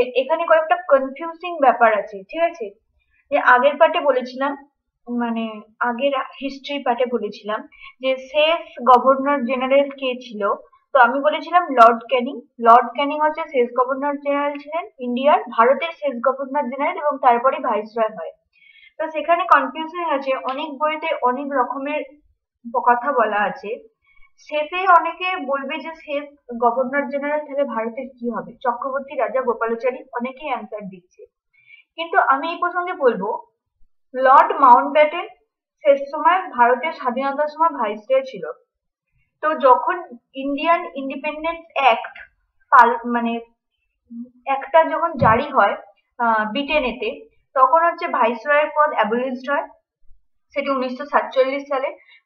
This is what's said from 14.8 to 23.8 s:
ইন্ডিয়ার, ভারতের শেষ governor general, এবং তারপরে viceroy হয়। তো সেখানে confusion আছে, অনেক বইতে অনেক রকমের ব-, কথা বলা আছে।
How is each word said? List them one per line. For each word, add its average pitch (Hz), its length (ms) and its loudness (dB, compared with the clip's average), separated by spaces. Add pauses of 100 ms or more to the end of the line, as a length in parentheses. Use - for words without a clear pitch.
ইন্ডিয়ার, 269 400 2 (180)
ভারতের 254 340 4
শেষ 294 220 -6 (120)
governor 269 440 -2
general, 294 280 -4
এবং 294 240 -2
তারপরে 254 380 2
viceroy 220 580 -4
হয়। 165 140 -12 (680)
তো 311 140 -6
সেখানে 320 320 0 (100)
confusion 311 520 -2 (100)
আছে, 269 200 -4
অনেক 262 420 -6
বইতে 311 300 -4 (140)
অনেক 254 300 -2
রকমের 277 500 -4 (720)
ব-, 254 60 0
কথা 247 320 2
বলা 214 260 0
আছে। 202 540 -6 (580)